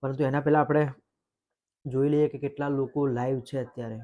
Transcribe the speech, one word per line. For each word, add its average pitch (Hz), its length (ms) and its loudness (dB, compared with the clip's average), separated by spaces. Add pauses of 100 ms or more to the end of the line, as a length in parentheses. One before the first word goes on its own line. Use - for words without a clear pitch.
પરંતુ 135 220 -2
એના 139 180 2
પહેલા 151 180 4
આપણે 147 300 4 (960)
જોઈ 135 240 0
લઈએ 151 180 4
કે 147 100 -6
કેટલા 143 320 -4
લોકો 139 380 0
લાઈવ 127 320 -2
છે 123 180 -8
અત્યારે. 117 460 -8